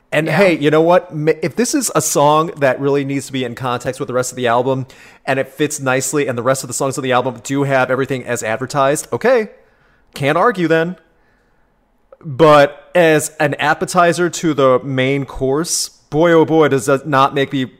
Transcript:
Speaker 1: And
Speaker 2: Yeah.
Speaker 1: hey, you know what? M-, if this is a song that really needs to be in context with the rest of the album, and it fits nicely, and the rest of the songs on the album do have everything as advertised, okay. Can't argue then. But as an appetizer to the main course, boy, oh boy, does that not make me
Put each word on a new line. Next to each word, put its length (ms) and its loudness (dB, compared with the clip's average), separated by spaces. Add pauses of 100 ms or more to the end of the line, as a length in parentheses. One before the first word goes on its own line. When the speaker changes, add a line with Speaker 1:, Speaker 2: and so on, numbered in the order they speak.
(100)
Speaker 1:
And 160 -2
Speaker 2:
Yeah. 100 -2
Speaker 1:
hey, 200 4
you 140 0
know 100 4
what? 300 2
M-, 180 -4
if 280 -2
this 180 -2
is 200 -4
a 60 0
song 580 0
that 220 0
really 240 0
needs 220 -6
to 60 -18
be 120 -4
in 100 -8
context 460 -6
with 60 -6
the 80 -6
rest 180 -4
of 40 -18
the 100 -2
album, 400 0 (400)
and 120 -2
it 100 -4
fits 320 -4
nicely, 460 -2
and 120 -6
the 40 -4
rest 220 -2
of 40 -10
the 60 -10
songs 220 -4
on 80 -6
the 80 -2
album 320 -2
do 200 -2
have 260 0
everything 340 -4
as 180 -6
advertised, 680 -2
okay. 380 0 (640)
Can't 240 -2
argue 280 0
then. 300 0 (1200)
But 720 4
as 440 2
an 160 0
appetizer 760 0
to 240 -2
the 280 4
main 440 -2
course, 640 -4
boy, 440 0
oh 140 6
boy, 220 4
does 180 0
that 200 0
not 280 2
make 180 -2
me 280 -4